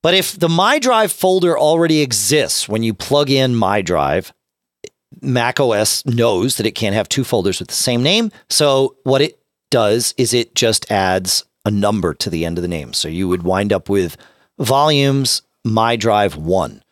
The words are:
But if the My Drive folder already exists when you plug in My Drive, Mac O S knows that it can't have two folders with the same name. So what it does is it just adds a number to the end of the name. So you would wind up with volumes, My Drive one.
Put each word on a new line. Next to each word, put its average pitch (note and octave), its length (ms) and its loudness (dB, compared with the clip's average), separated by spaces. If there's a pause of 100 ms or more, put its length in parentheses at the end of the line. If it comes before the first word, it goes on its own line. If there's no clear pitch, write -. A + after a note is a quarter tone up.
But F3 100 2
if - 240 -2
the E3+ 100 0
My G3+ 300 2
Drive A#3 320 0
folder F#3 480 0
already D#3+ 420 2
exists C3+ 680 -2
when A2 160 -2
you A2 100 -2
plug C#3+ 340 0
in C3 280 2
My G2+ 260 0
Drive, E2 500 -2 (880)
Mac B2 380 0
O B2+ 140 2
S - 340 0
knows A#2 500 2
that G#2 100 -4
it - 100 -4
can't G2+ 180 -2
have G#2+ 140 -2
two C3 160 -2
folders F#2+ 340 -2
with - 100 -12
the - 60 -10
same B2 300 -2
name. G#3+ 260 0 (180)
So C3+ 540 2
what C3+ 180 2
it D#3+ 200 -2 (320)
does A2+ 440 0
is A#2+ 160 0
it A#2+ 220 -2
just - 380 0
adds F#2 520 0 (200)
a G#2+ 80 0
number G2+ 420 0
to - 160 -6
the E2 140 -4
end E2+ 120 -4
of F2 60 -4
the F2 60 -4
name. D#2+ 240 -8
So - 160 -4
you F2+ 180 -4
would F2+ 160 -2
wind G2 300 0
up F#2 160 -2
with F#2+ 280 0 (420)
volumes, C#3 840 2 (220)
My A2+ 320 2
Drive G#2 400 0
one. D#2+ 560 -4